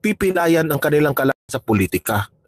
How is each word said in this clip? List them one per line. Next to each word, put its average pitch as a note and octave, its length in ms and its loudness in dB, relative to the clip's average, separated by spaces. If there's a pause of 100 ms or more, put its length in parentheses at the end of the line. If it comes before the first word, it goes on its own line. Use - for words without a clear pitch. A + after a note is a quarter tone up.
pipilayan F3 720 0
ang C#3 80 -2
kanilang D3 320 2
kalaban - 380 -2
sa C3 100 -6
politika. G2+ 720 -2 (140)